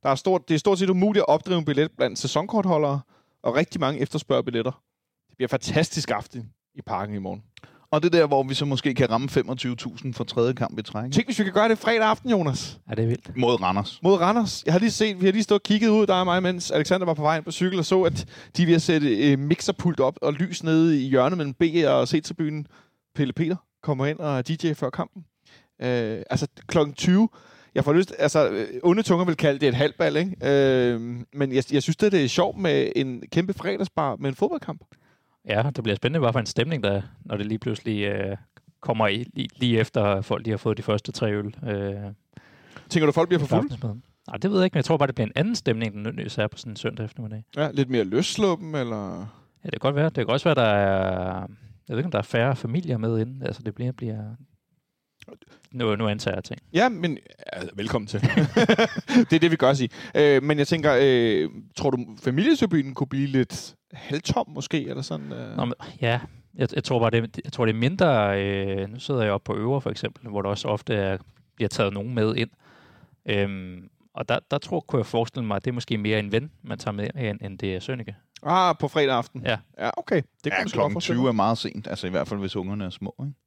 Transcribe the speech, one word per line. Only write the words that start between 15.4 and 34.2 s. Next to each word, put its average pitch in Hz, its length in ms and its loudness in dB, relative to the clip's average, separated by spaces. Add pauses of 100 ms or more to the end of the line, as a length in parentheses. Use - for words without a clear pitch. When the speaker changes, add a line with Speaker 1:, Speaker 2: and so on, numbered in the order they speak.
Speaker 1:
stået 202 160 4
og - 40 -6
kigget 214 260 4
ud, 214 180 6
der 190 80 4
er 180 80 2
mig, 185 200 2
mens 180 280 -2
Alexander 180 340 2
var 165 80 0
på 151 80 -4
vej 156 160 4
ind 156 80 -6
på 165 60 -10
cykel, 185 280 -2
og 156 60 0
så, 185 160 4
at 156 240 0 (320)
de 170 40 4
er 175 40 6
ved 165 80 6
at 165 80 6
sætte, 143 500 4
øh, 135 80 4
mixerpult 165 600 0
op 131 220 2
og 151 120 0
lys 170 300 -4
nede 160 380 4
i 131 80 -4
hjørnet 135 280 4
mellem 143 160 -4
B - 100 0 (240)
og 131 200 4
C-tribunen. 151 600 -4 (480)
Pelle 131 180 0
Peter 180 220 0 (280)
kommer 135 220 -2
ind 151 140 -4
og 147 180 -2
er 127 40 -2
D 156 220 -6
J 160 100 0
før 139 160 -4
kampen. - 360 -10 (560)
Øh, 117 480 -2
altså, 135 180 -2 (200)
klokken 147 280 2
tyve. 196 340 4 (460)
Jeg - 80 0
får 143 100 2
lyst, 180 260 2
altså, 147 300 4
øh, 101 180 -4 (160)
onde 180 200 4
tunger 180 220 2
vil 170 120 0
kalde 139 220 2
det 143 80 4
et 123 80 4
halvbal, 147 400 0
ikke? 180 200 0 (580)
Øh, 113 80 -4 (320)
men 139 200 -2
jeg, 127 100 2 (100)
jeg 139 100 4
synes, 165 140 0
det, 214 140 4
det 175 120 4
er 131 40 2
sjovt - 300 0
med 147 380 0
en 131 360 -4
kæmpe 180 220 0
fredagsbar 156 600 -4
med 139 140 -4